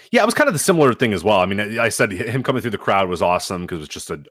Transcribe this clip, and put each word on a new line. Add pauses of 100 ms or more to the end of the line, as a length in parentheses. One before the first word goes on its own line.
(100)
Yeah,
it
was
kind
of
the
similar
thing
as
well.
I
mean,
I,
I
said
h-,
him
coming
through
the
crowd
was
awesome
'cause
it's
just
a,